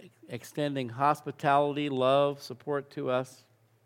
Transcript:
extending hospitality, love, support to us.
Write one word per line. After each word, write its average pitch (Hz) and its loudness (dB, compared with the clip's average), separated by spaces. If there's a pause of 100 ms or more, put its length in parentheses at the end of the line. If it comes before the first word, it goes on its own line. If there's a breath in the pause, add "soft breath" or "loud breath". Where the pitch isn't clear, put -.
(280)
extending 135 -6
hospitality, 143 0
love, 139 2
support 139 -8
to 139 -6
us. 127 -4 (420)